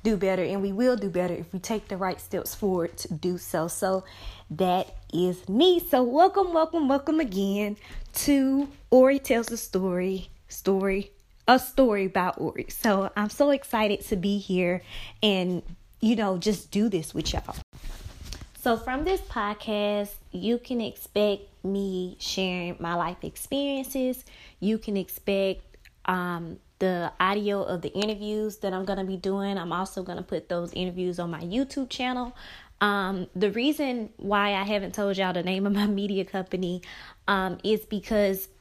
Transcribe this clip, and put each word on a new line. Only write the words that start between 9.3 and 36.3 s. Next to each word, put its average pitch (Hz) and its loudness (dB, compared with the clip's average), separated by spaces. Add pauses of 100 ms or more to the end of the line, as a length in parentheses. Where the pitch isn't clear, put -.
the 233 -6
Story, 185 -2 (180)
story, 196 0 (340)
a 254 10
story 220 4
about 185 0
Ori. - -4
So 196 2
I'm 208 0
so 294 4
excited 220 2
to 220 -2
be 196 0
here 180 0 (400)
and, 180 2 (380)
you 226 4
know, 196 0
just 196 -2
do 214 2
this 175 -2
with 156 -2
y'all. - -6 (1040)
So 233 2
from 262 -4
this 370 0
podcast, 208 -4 (200)
you 208 0
can 240 -4
expect 202 0 (200)
me 185 -2
sharing 180 -4
my 170 -4
life 170 -2
experiences. 269 -4 (340)
You 214 0
can 214 -4
expect, 196 -2 (440)
um, 175 -4 (200)
the 180 0
audio 202 2
of 170 -4
the - -8
interviews 214 -4
that 190 -4
I'm 190 -4
gonna 190 -4
be 190 -4
doing. 196 -2
I'm 170 -6
also 185 -4
gonna 180 -8
put 175 -8
those 175 -4
interviews 180 -4
on 170 -4
my 160 -8
YouTube 254 -4
channel. 247 -4 (460)
Um, 196 0
the 196 2
reason 247 -2
why 202 2
I 190 0
haven't 196 -2
told 202 0
y'all 185 0
the 175 0
name 190 0
of 202 2
my 208 2
media 196 0
company, 185 -4 (460)